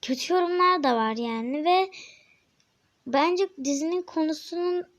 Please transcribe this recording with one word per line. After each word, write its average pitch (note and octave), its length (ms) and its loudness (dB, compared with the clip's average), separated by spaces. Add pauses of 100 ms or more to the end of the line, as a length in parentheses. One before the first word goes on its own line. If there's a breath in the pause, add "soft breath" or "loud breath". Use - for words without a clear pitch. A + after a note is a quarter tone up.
kötü C4 320 -4
yorumlar F4+ 500 2
da B3+ 120 4
var A3 200 0
yani A#3 500 -4
ve F#4 260 4 (1160 loud breath)
bence F4 420 2 (140)
dizinin D4+ 380 0
konusunun F4 840 -2 (160)